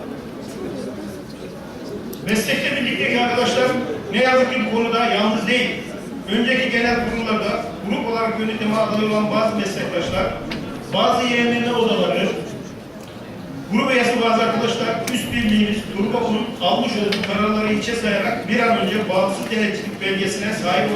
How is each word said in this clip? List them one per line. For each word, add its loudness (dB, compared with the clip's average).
Meslekte 0
birlikteki 0
arkadaşlar 2
ne 2
yazık 4
ki 0
bu -2
konuda 2
yalnız 2
değil. 2
Önceki 2
genel 2
kurullarda 0
grup 0
olarak 0
yönetime 0
aday 2
olan 2
bazı 2
meslektaşlar, 0
bazı 0
Y 2
M 2
M 0
odaları, 2
grup 2
üyesi 4
bazı 4
arkadaşlar 0
üst -2
birliğimiz 4
Turgut'un 0
almış 2
olduğu 0
kararları 2
içe -2
sayarak 0
bir 2
an 4
önce 0
bağımsız 2
denetçilik -2
belgesine -2
sahip 2